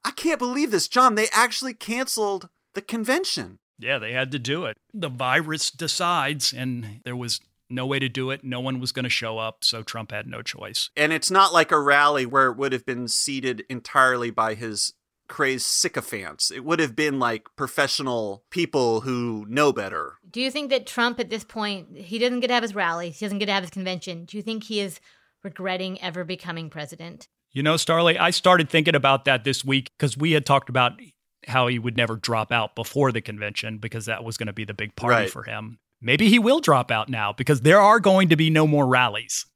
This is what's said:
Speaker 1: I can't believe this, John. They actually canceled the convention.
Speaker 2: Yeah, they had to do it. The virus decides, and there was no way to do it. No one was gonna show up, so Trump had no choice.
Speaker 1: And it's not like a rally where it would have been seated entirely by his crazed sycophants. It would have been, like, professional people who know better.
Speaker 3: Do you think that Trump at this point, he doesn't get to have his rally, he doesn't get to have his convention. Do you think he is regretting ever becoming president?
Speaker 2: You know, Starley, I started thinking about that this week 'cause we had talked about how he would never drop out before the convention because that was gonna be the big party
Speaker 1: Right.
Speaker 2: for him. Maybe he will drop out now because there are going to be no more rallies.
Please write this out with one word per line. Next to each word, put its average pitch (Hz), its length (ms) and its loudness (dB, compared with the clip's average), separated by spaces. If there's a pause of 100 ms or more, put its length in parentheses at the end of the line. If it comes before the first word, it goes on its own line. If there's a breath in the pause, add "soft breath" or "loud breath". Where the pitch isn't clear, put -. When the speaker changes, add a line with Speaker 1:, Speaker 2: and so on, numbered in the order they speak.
Speaker 1:
I 254 60 -2
can't 311 280 -2
believe 247 320 -2
this, 185 160 0
John. 247 280 4
They 214 180 2
actually 240 400 0
canceled 214 760 -4 (240)
the 202 80 -8
convention. 226 800 -4 (200)
Speaker 2:
Yeah, 131 200 -4
they 110 140 -8
had 131 180 -2
to 143 80 -4
do 143 260 -4
it. 110 120 -8 (160)
The 170 160 -6
virus 143 640 -2
decides, 156 840 -2
and 120 500 -8
there 123 120 -8
was 120 260 -6 (280)
no 127 160 -6
way 135 140 -2
to 135 80 -2
do 131 240 -4
it. 135 140 -8
No 123 160 -6
one 131 180 -4
was 127 140 -6
gonna 127 160 -4
show 113 300 -4
up, 110 220 -6
so 113 220 -4
Trump 113 280 -10
had 107 140 -8
no 117 160 -12
choice. - 540 -8
Speaker 1:
And 151 160 2
it's 160 180 -2
not 190 220 6
like 165 180 4
a 160 100 4
rally 143 460 4
where 131 220 4
it 131 80 0
would 135 160 0
have 123 140 -4
been 123 240 -4
seated 131 600 -4
entirely 127 600 2
by 110 220 0
his 107 400 -6 (340)
crazed 131 380 0
sycophants. - 840 -4
It 127 140 -10
would 160 160 0
have 131 160 0
been, 147 240 0
like, 117 380 -2
professional 127 960 -2
people 131 500 0
who 120 480 -4
know 139 240 2
better. 92 420 -6 (160)
Speaker 3:
Do 240 80 -10
you 262 100 -2
think 277 200 -8
that 262 180 -2
Trump 240 320 -2
at 202 100 -6
this 220 140 -8
point, 208 540 -8
he 190 200 -10
doesn't 247 220 0
get 247 80 -2
to 247 60 0
have 240 100 2
his 214 100 -6
rally, 170 360 -2
he 185 160 -10
doesn't 202 140 -4
get 202 80 -2
to 208 60 -2
have 196 100 0
his 170 80 -12
convention. 185 520 -8
Do 185 140 -14
you 208 60 -10
think 220 200 -8
he 214 160 -4
is 190 220 -6 (420 soft breath)
regretting 185 580 -6
ever 180 220 -8
becoming 170 460 -8
president? 151 580 -14 (240)
Speaker 2:
You 139 120 -4
know, 156 120 4
Starley, 170 420 4
I 175 120 4
started 175 400 4
thinking 160 260 4
about 135 300 4
that 127 180 2
this 135 220 -2
week 135 240 0 (100)
'cause 135 160 0
we 156 160 0
had 151 140 2
talked 139 240 2
about 123 240 2 (540)
how 123 200 2
he 123 120 -2
would 117 180 -4
never 113 180 0
drop 110 380 -2
out 113 240 -2
before 131 340 0
the 110 100 -4
convention 104 560 -10
because 110 280 -10
that 110 180 -4
was 113 140 -8
gonna 107 160 -6
be 110 120 -8
the 107 80 -12
big 107 220 -8
party 120 280 2
Speaker 1:
Right. 95 60 -2
Speaker 2:
for - 140 -12
him. 110 360 -12 (200)
Maybe 156 300 4
he 233 80 8
will 240 220 4
drop 139 320 4
out 110 180 -2
now 107 240 -2
because 135 280 2
there 170 200 8
are 214 180 8
going 190 300 6
to 165 60 8
be 160 160 4
no 156 160 6
more 147 180 4
rallies. 123 600 2 (100)